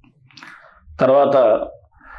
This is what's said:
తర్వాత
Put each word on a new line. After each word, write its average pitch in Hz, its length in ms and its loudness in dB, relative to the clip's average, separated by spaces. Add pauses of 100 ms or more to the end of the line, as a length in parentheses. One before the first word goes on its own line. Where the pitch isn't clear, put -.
(1000)
తర్వాత 135 600 0 (600)